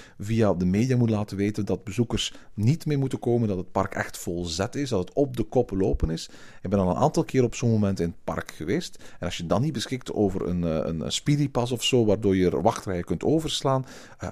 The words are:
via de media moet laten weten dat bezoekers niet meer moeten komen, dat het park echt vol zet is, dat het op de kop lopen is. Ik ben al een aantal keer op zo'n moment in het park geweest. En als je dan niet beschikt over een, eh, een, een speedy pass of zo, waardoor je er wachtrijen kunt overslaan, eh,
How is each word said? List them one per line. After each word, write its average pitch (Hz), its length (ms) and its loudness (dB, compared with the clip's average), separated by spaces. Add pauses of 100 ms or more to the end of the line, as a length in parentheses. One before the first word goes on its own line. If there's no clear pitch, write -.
(200)
via 107 340 2
de 87 120 0
media 113 320 4
moet 120 120 4
laten 104 280 -2
weten 101 280 -2
dat 92 180 -2
bezoekers 107 500 -2 (200)
niet 113 320 2
meer 147 140 0
moeten 135 200 -2
komen, 117 280 2
dat 98 100 0
het 92 140 -6
park 95 220 0
echt - 240 -6
vol 87 280 -4
zet 87 300 -4
is, 139 140 -4
dat 107 100 0
het 90 140 -6
op 131 240 0
de 117 60 2
kop - 280 0
lopen 98 380 0
is. 82 200 -6 (320)
Ik 101 80 -6
ben 101 100 4
al 92 100 4
een 92 60 2
aantal 160 280 2
keer 127 200 2
op 117 120 0
zo'n 120 160 0
moment 101 280 2
in 85 80 0
het - 160 -8
park - 280 -6
geweest. 104 520 -4 (160)
En 87 60 -6
als 87 120 -4
je 87 80 -6
dan 87 160 2
niet 147 120 0
beschikt 123 400 -6
over 98 340 0
een, 87 160 0
eh, 80 120 0
een, 80 260 -2
een 57 100 -6
speedy 147 380 0
pass 120 220 -2
of 120 120 -4
zo, 120 220 4
waardoor 101 300 4
je 90 140 6
er 82 120 0
wachtrijen 92 420 0
kunt 85 200 -4
overslaan, 139 600 0 (320)
eh, 90 140 -8